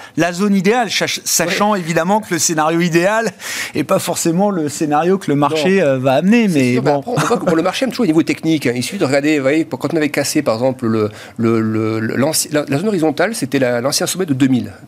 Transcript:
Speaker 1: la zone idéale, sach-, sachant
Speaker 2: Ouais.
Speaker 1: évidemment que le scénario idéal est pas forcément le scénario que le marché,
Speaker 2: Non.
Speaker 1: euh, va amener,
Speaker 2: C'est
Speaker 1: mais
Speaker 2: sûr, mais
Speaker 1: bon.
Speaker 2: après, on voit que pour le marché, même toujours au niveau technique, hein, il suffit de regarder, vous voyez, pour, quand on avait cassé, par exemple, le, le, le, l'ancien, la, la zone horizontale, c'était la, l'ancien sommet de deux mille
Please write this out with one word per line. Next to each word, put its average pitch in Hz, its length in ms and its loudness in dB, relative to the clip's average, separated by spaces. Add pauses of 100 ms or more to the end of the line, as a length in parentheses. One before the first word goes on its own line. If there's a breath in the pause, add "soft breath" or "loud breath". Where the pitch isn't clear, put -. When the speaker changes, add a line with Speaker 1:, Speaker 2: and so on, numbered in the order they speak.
(180 loud breath)
Speaker 1:
la 170 160 0
zone 202 220 0
idéale, 202 340 2
sach-, - 340 -4
sachant 185 500 0
Speaker 2:
Ouais. 202 60 -2
Speaker 1:
évidemment 170 400 0
que 214 140 -6
le 165 60 -2
scénario 160 420 0
idéal 180 500 2 (440 loud breath)
est 143 80 0
pas 190 160 0
forcément 170 500 0
le 160 200 -2
scénario 160 500 0
que - 100 -6
le 143 60 2
marché, 156 460 2
Speaker 2:
Non. 160 40 2
Speaker 1:
euh, 135 140 2
va 131 140 2
amener, 202 360 4
Speaker 2:
C'est 165 60 0
Speaker 1:
mais 127 180 4
Speaker 2:
sûr, 127 100 0
mais 147 80 2
Speaker 1:
bon. 143 80 2
Speaker 2:
après, 185 120 -8
on 233 160 0
voit 240 100 2
que - 80 -4
pour 165 100 2
le 165 60 2
marché, 185 240 -2
même 233 60 -2
toujours 240 140 0
au - 20 4
niveau 156 160 4
technique, 156 420 -2
hein, 127 80 2
il 123 100 -2
suffit 196 140 -8
de 175 80 0
regarder, 143 320 2
vous 135 60 -2
voyez, 156 220 2
pour, 131 140 -6
quand 143 140 -2
on 165 40 0
avait 151 120 2
cassé, 147 320 -2
par 117 140 0
exemple, 127 320 -2
le, 110 240 0 (260 loud breath)
le, 113 240 2
le, 110 380 -2
l'ancien, 123 520 -2
la, 147 160 0
la 143 120 0
zone 196 80 -2
horizontale, 170 480 0
c'était 139 240 -2
la, 123 200 0
l'ancien 143 280 -2
sommet 185 180 -4
de 147 80 -2
deux 131 140 2
mille 113 240 0 (160)